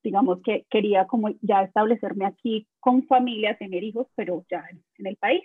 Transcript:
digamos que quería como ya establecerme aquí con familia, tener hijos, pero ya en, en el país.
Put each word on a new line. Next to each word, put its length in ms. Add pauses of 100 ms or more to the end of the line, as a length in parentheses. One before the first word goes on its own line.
digamos 400
que 280
quería 360
como 240 (120)
ya 220
establecerme 640
aquí 420 (120)
con 260
familia, 520
tener 260
hijos, 320
pero 340
ya 220
en, 100 (180)
en 80
el 100
país. 280